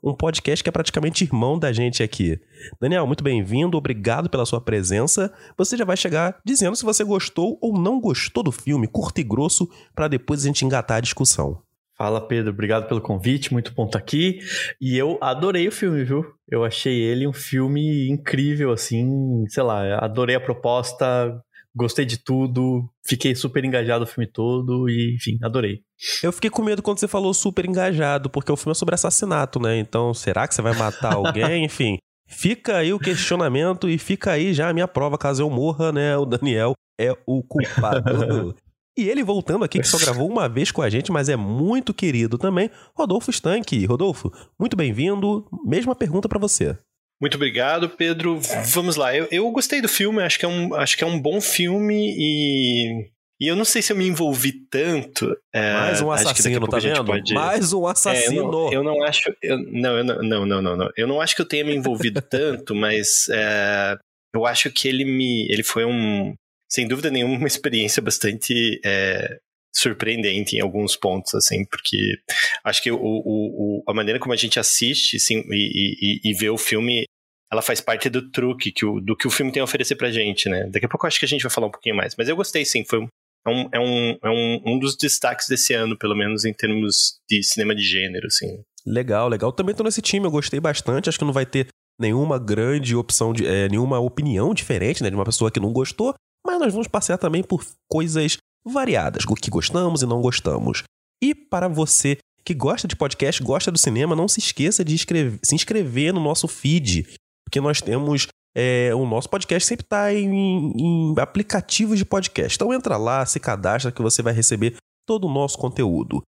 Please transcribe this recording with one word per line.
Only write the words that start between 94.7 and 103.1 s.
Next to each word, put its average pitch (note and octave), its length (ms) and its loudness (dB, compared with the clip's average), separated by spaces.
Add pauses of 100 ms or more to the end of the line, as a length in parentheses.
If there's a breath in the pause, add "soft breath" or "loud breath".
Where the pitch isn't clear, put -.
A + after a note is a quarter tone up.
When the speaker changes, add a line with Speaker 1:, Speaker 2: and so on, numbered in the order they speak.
Speaker 1:
né, G#2 60 2
de F#2+ 60 -4
uma G2 100 0
pessoa A2 260 2
que - 80 0
não G#2 140 0
gostou, C3+ 400 0 (320)
mas F4+ 140 0
nós C4+ 120 2
vamos A3 160 -2
passear - 300 0
também E3+ 240 0
por F#3 240 -2 (240)
coisas D#3 480 0 (280)
variadas, A3+ 640 0
o G#2+ 80 2
que - 140 -6
gostamos D#3+ 520 0
e C3 40 0
não A#2+ 160 0
gostamos. C#2 600 0 (380)
E C#4+ 140 2
para F3+ 320 -2
você D3 500 2 (280)
que F3 80 -2
gosta D3+ 340 -2
de - 80 -4
podcast, C#3 480 0